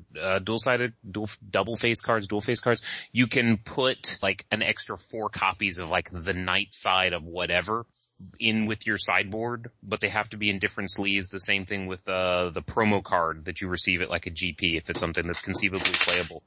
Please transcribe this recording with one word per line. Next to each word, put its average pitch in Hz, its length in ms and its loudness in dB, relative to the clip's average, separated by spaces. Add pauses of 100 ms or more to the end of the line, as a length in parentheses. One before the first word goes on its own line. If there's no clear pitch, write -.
(220)
uh, 95 160 2
dual 107 220 0
sided, 123 340 2 (160)
dual, 107 180 -4 (220)
double 101 260 0
face 117 260 2
cards, 110 260 2
dual 104 140 -2
face 120 180 0
cards, 117 240 2 (280)
you 123 140 4
can 117 320 4
put, - 640 0
like, 98 300 0
an 107 100 0
extra - 340 -2
four 107 340 -6
copies 95 500 0
of, 85 100 -6
like, 87 220 0
the 90 220 -4
night 92 420 0
side 92 380 2
of 82 120 -4
whatever 90 640 0 (500)
in 110 300 2
with 107 180 -2
your 104 140 0
sideboard, 110 720 -2 (100)
but 101 200 -4
they 104 80 0
have 107 200 0
to 110 80 -10
be 104 140 0
in 98 80 0
different 101 320 -2
sleeves. 98 380 0
The 98 100 -8
same 98 260 0
thing 98 220 -4
with, 92 200 -8
uh, 90 440 2
the 87 100 -4
promo 104 420 2
card 80 420 0
that 87 140 -8
you 92 100 -4
receive 90 320 2
at, 87 80 -2
like, 85 180 -2
a - 20 -6
G 87 240 -4
P 82 240 -2
if 78 140 -8
it's 82 80 -2
something 85 260 -2
that's 85 160 -4
conceivably 92 520 0
playable. 87 540 0